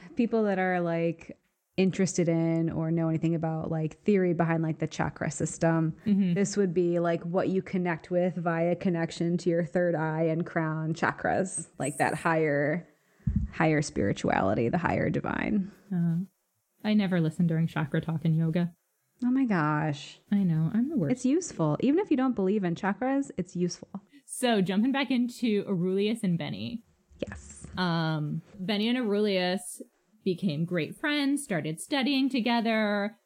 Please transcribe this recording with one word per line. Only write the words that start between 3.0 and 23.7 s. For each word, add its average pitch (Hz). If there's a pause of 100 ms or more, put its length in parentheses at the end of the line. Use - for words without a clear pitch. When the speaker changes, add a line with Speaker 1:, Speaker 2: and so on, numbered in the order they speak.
Speaker 1:
anything 160
about, 160
like, 160
theory 185
behind, 165
like, 160
the 160
chakra 160
system, 165 (100)
Speaker 2:
Mm-hmm. 190
Speaker 1:
this 196
would 190
be, 175
like, 170
what 175
you 185
connect 175
with 180
via 170
connection 170
to 175
your 170
third 175
eye 156
and 165
crown 160
chakras, - (100)
like, 143
that 131
higher, 156 (680)
higher 156
spirituality, -
the -
higher -
divine. - (200)
Speaker 2:
Uh, 170 (640)
I 214
never 190
listen 165
during 165
chakra 160
talk 160
in 160
yoga. 165 (500)
Speaker 1:
Oh 247
my 269
gosh. 151 (120)
Speaker 2:
I 202
know. 160
I'm 240
the 330
worst. 170
Speaker 1:
It's 254
useful. 254
Even 285
if 415
you 294
don't 254
believe 196
in 170
chakras, 254
it's -
useful. 175 (380)